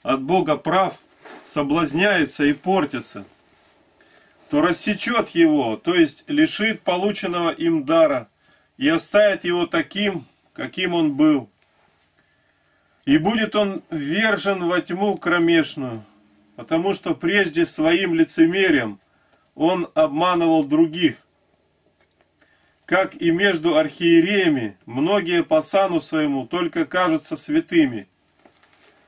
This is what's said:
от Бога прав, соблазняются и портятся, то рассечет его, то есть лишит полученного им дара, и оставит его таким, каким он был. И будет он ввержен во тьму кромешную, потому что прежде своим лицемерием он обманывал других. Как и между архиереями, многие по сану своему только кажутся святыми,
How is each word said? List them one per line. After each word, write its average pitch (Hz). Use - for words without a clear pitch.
от 131
Бога 156
прав, 175
соблазняются 151
и 143
портятся, 143
то 294
рассечет 220
его, 147
то 170
есть 165
лишит 156
полученного 180
им 160
дара, 147
и 139
оставит 190
его 175
таким, 170
каким 175
он 156
был. 143
И 147
будет 214
он 196
ввержен 190
во 180
тьму 190
кромешную, 151
потому 165
что 170
прежде 170
своим 175
лицемерием 165
он 170
обманывал 160
других. 156
Как 190
и 165
между 170
архиереями, 165
многие 170
по 156
сану 190
своему 147
только 165
кажутся 311
святыми, 147